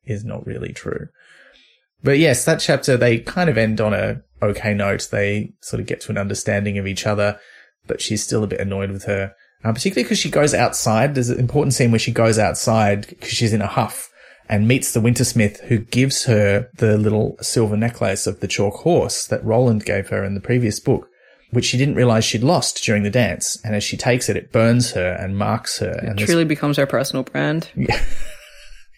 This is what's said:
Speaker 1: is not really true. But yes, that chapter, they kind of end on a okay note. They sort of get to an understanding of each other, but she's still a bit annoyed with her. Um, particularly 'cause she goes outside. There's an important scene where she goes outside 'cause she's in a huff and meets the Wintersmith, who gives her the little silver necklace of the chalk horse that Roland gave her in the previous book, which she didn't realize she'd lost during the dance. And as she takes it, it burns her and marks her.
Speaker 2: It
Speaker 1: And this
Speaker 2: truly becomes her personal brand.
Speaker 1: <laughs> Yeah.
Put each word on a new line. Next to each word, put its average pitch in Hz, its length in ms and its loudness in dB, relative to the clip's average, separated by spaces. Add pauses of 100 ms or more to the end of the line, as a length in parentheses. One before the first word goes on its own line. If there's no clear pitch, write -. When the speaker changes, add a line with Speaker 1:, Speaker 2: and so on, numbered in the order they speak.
Speaker 1:
is 107 180 -6
not 107 240 -10
really - 240 -8
true. - 360 -8 (920)
But 139 180 4
yes, 151 260 4
that 160 160 2
chapter, 139 340 2
they 120 240 4
kind 175 300 -2
of 110 80 0
end 110 240 2
on 107 120 2
a 101 280 -2 (200)
okay 104 320 0
note. 98 380 -2
They 104 500 -2
sort 113 200 -6
of 104 60 -8
get - 140 -6
to - 120 -10
an 104 40 -2
understanding 101 600 -2
of 98 100 -4
each 98 180 -6
other, 104 340 0 (480)
but - 120 -4
she's - 240 -2
still 110 220 0
a - 20 -6
bit - 140 -6
annoyed 98 300 -4
with 98 120 -10
her. 98 300 -4 (300)
Um, 113 100 0
particularly - 340 -2
'cause 220 120 0
she 156 100 -2
goes 143 240 2
outside. 120 640 2
There's 123 140 0
an 120 100 -2
important 127 340 2
scene 120 180 4
where 113 80 4
she - 120 -2
goes 113 260 4
outside 104 840 0
'cause - 120 -10
she's 110 220 0
in 110 100 0
a 101 40 -4
huff - 400 -4 (400)
and 107 200 2
meets 131 240 2
the 120 100 0
Wintersmith, 117 600 2
who 120 180 0
gives 131 460 0
her 104 520 2
the 107 220 4
little 107 420 0
silver 107 340 0
necklace 107 520 -2
of 101 140 -6
the 104 60 -4
chalk 101 280 -2
horse 135 500 0
that - 180 -4
Roland 110 420 2
gave 98 240 -4
her 101 140 -2
in 98 120 -4
the 98 60 -6
previous 120 380 0
book, 107 280 0 (420)
which 120 160 0
she 123 140 0
didn't 143 160 0
realize 113 280 4
she'd 113 200 -2
lost 151 400 0
during 104 180 0
the 101 80 0
dance. 101 560 -2
And 107 100 -4
as 104 80 -2
she - 140 -6
takes 123 320 0
it, 101 80 -2
it - 140 -8
burns 117 400 4
her 90 220 -2
and 95 220 -6
marks 104 440 -2
her. 98 180 -2
Speaker 2:
It - 60 -6
Speaker 1:
And 107 160 -4
this 107 80 0
Speaker 2:
truly 170 180 4
becomes 147 320 0
her 139 80 2
personal 135 380 -2
brand. 147 480 -4
Speaker 1:
<laughs> - 40 -20
Yeah. 131 240 -2 (1000)